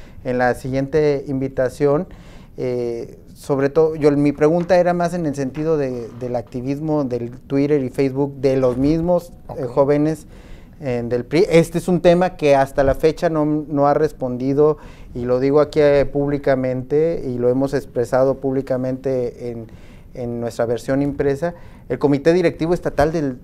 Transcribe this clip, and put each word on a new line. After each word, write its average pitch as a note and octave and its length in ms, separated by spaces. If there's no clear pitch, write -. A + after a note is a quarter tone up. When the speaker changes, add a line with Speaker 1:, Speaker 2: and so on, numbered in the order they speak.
Speaker 1:
en B2+ 140
la B2 160
siguiente C#3 720
invitación. C3+ 800
Eh, A#2+ 640
sobre C#3 340
todo, D#3 260
yo, D3+ 180
mi C#3+ 200
pregunta E3+ 460
era F3 160
más F3 180
en F3 140
el C#3 80
sentido D3+ 420
de, B2+ 320
del A#2+ 160
activismo C#3 720
del A#2+ 360
Twitter C#3+ 420
y B2+ 80
Facebook C#3 460
de C3+ 200
los B2+ 220
mismos, E3 540
eh, D3+ 140
Speaker 2:
Ok. - 20
Speaker 1:
jóvenes, D3 600
eh, B2 240
del A#2+ 220
pri. D#3+ 240
Este E3 280
es D#3+ 100
un F3+ 120
tema F3+ 360
que C#3+ 200
hasta C3+ 280
la C3+ 100
fecha D#3+ 340
no, D#3 160
no D3+ 420
ha C#3+ 80
respondido, C#3 840
y A#2+ 100
lo B2 160
digo C#3 200
aquí, D3 200
eh, C#3+ 240
públicamente, C#3+ 1200
y B2 120
lo A#2+ 100
hemos C3+ 260
expresado B2+ 640
públicamente C3 1120
en, A#2 160
en A#2+ 260
nuestra A#2 260
versión A#2+ 340
impresa. C#3+ 540
El C3 100
Comité C#3+ 340
Directivo E3+ 420
Estatal D#3 360
del, D3 340